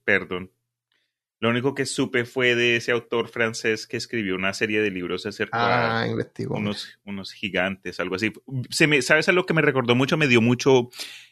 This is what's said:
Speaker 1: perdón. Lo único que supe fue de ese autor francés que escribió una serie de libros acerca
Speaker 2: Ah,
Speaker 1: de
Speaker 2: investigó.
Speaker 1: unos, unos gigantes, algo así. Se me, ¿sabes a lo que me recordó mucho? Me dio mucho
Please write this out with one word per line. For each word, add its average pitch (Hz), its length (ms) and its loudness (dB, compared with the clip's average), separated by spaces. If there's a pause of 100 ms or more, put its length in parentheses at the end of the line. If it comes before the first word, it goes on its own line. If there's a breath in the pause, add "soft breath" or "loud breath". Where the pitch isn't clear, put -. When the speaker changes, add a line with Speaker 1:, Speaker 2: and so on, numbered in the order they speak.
Speaker 1:
perdón. 92 460 0 (920)
Lo 113 80 2
único 123 260 0
que 135 120 -4
supe 123 400 -2
fue 123 280 2
de 120 220 4
ese 120 160 -2
autor 117 360 -2
francés 113 580 -2
que - 100 -8
escribió 107 380 -4
una 95 180 -2
serie 107 300 0
de 104 80 0
libros 90 340 -6
acerca 113 760 -2
Speaker 2:
Ah, 117 40 -2
Speaker 1:
de 117 60 -2
Speaker 2:
investigó. - 460 -6
Speaker 1:
unos, 104 500 -6
unos 98 260 -12
gigantes, 92 680 -4
algo 90 160 -4
así. - 160 -2 (380)
Se 165 160 2
me, 147 160 2
¿sabes 156 280 2
a - 20 2
lo 180 140 2
que 170 80 -2
me 160 80 4
recordó 131 320 2
mucho? 135 240 2
Me 151 100 2
dio 120 140 6
mucho 123 480 4 (420 loud breath)